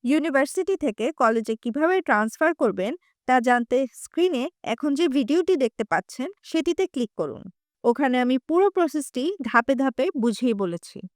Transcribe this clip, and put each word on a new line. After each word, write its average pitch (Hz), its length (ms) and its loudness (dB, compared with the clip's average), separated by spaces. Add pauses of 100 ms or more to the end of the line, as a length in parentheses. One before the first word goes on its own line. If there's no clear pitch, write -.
ইউনিভার্সিটি 294 720 0 (100)
থেকে 220 200 -2 (160)
কলেজে 226 420 0
কিভাবে 294 320 0 (120)
ট্রান্সফার 226 440 0 (100)
করবেন 214 320 -2 (340)
তা 254 80 4 (120)
জানতে 247 300 2 (240)
স্ক্রিনে 320 420 0 (300)
এখন 285 260 -2
যে 349 60 4 (100)
ভিডিওটি 302 380 2 (100)
দেখতে 226 280 -4
পাচ্ছেন, 247 380 -4 (200)
সেটিতে 330 340 0 (100)
ক্লিক 247 260 -4
করুন। 143 240 -6 (400)
ওখানে 247 320 2 (100)
আমি 254 120 0 (100)
পুরো 359 280 4
প্রসেসটি 302 480 -2 (260)
ধাপে 240 320 2
ধাপে 269 240 0 (180)
বুঝিয়ে 233 380 0
বলেছি। 175 360 -6 (180)